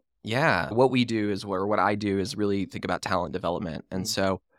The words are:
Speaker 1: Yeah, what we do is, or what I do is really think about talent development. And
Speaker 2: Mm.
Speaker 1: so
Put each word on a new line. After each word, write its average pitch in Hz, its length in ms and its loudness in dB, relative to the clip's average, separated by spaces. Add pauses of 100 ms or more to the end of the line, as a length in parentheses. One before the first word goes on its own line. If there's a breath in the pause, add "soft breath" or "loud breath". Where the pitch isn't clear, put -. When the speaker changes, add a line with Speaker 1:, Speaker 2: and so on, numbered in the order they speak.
(220)
Speaker 1:
Yeah, 113 480 2
what 123 200 4
we 123 160 2
do 107 240 0
is, 98 140 -4
or 98 220 -2
what 104 120 0
I 98 160 4
do 101 240 0
is 92 180 -2
really 101 300 0
think 95 180 -10
about 90 160 -2
talent 87 320 -2
development. 85 580 -4
And 95 140 -4
Speaker 2:
Mm. 87 40 -8
Speaker 1:
so 95 320 0 (180)